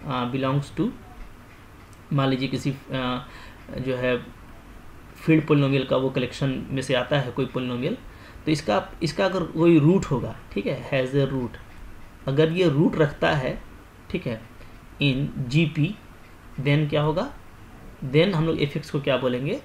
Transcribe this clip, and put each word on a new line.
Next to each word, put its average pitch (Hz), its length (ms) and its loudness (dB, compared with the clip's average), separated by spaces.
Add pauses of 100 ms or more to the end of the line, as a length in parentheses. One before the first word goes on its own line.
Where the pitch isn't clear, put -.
अ, 123 260 -2
belongs 135 480 0
to, 208 100 2 (1200)
मान 135 160 2
लीजिए 131 180 0
किसी, 135 240 -2
अ, 131 560 -6 (500)
जो 127 180 -2
है 127 220 2 (960)
फील्ड 156 320 4
polynomial 139 420 4
का 131 80 4
वो 131 120 2
कलेक्शन 131 600 -2
में 131 120 -4
से 131 120 -2
आता 123 260 2
है 127 120 -2
कोई 131 140 -2
polynomial, 127 480 -4 (520)
तो - 60 2
इसका, 190 380 0 (140)
इसका 185 220 0
अगर 180 180 0
कोई 165 360 6
रूट 165 260 6
होगा, 117 300 -2 (180)
ठीक 202 140 -2
है, 123 220 -6
has 131 260 0
a 139 160 4
root, 127 180 -2 (760)
अगर 156 240 4
ये 175 180 4
रूट 147 260 4
रखता 156 360 2
है, 135 300 -2 (500)
ठीक 170 160 -4
है, 113 140 -6 (600)
in 139 260 2 (100)
जीपी, 147 580 2 (680)
then 147 280 2
क्या 151 120 2
होगा, 170 320 0 (720)
then 156 280 4
हम 160 120 2
लोग 160 160 2
एफ 143 160 0
एक्स - 140 -8
को 147 100 0
क्या 135 160 2
बोलेंगे 135 480 0